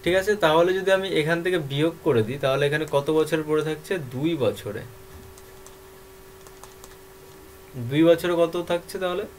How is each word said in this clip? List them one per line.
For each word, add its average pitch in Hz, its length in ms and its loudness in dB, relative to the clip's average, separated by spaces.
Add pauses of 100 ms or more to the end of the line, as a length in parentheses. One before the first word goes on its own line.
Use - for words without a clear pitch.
ঠিক 170 100 0
আছে, 196 220 2
তাহলে 170 380 4
যদি 190 180 2
আমি 190 160 0
এখান 165 340 0
থেকে 180 160 0
বিয়োগ 147 360 0 (100)
করে 127 180 2
দিই, 123 160 -4
তাহলে 139 280 0
এখানে 151 240 -2
কত 143 200 0
বছর 156 360 0
পড়ে 151 160 0
থাকছে? 156 360 -6
দুই 143 380 -4
বছরে। 110 440 -4 (3000)
দুই 131 260 0
বছরে 170 340 6
কত 170 320 0
থাকছে 175 300 -6
তাহলে? 185 260 -4 (140)